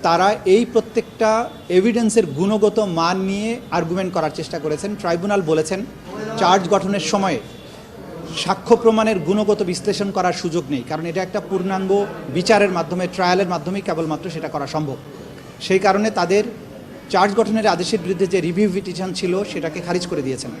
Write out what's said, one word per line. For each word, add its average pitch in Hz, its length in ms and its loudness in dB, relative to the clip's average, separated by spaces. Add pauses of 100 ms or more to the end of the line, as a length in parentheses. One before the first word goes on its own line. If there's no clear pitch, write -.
তারা 185 320 4 (100)
এই 202 200 6
প্রত্যেকটা 220 840 0 (180)
এভিডেন্সের 214 580 4
গুণগত 202 520 2
মান 180 400 0
নিয়ে 202 420 -2 (100)
আর্গুমেন্ট 175 440 -2
করার 156 160 0
চেষ্টা 160 280 -8
করেছেন। 151 380 -4
ট্রাইব্যুনাল 190 460 0
বলেছেন, 160 420 0 (540)
চার্জ 185 300 6
গঠনের 196 320 2
সময়ে 190 400 0 (960)
সাক্ষ্য - 400 4
প্রমাণের 220 420 4
গুণগত 208 440 2
বিশ্লেষণ 190 480 -2
করার 180 220 0
সুযোগ 170 380 -2
নেই, 135 180 -2
কারণ 160 180 -6
এটা 170 160 -2
একটা 185 180 -4
পূর্ণাঙ্গ 190 680 0 (280)
বিচারের 202 360 4
মাধ্যমে, 175 360 -2
ট্রায়ালের 180 420 2
মাধ্যমেই 180 340 -4
কেবলমাত্র 160 480 -4
সেটা 156 180 -8
করা 143 180 -4
সম্ভব। 147 300 -4 (640)
সেই 190 180 2
কারণে 208 320 4
তাদের 196 340 2 (680)
চার্জ 196 240 4
গঠনের 220 320 2
আদেশের 180 360 2
বিরুদ্ধে 185 240 0
যে 180 140 2
রিভিউ 180 340 2
পিটিশন 185 380 -4
ছিল, 185 320 -2
সেটাকে 165 360 -6
খারিজ 175 260 -2
করে 151 160 -4
দিয়েছেন। 131 280 -4 (100)